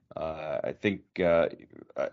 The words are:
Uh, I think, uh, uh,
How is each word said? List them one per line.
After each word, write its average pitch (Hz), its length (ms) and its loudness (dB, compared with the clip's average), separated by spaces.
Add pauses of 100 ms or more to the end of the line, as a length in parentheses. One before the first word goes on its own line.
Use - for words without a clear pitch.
(140)
Uh, 78 480 -6
I 67 180 -4
think, 98 220 0 (160)
uh, 85 300 4 (480)
uh, 69 160 -2